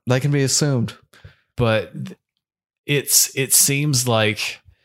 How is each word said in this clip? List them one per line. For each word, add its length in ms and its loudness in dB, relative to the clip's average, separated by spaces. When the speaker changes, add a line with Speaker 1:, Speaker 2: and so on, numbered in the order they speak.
Speaker 1:
That 140 2
can 100 0
be 120 2
assumed. 520 0
Speaker 2:
But 380 0
th-, 120 -16
it's, 520 0
it 160 -2
seems 540 0
like 520 0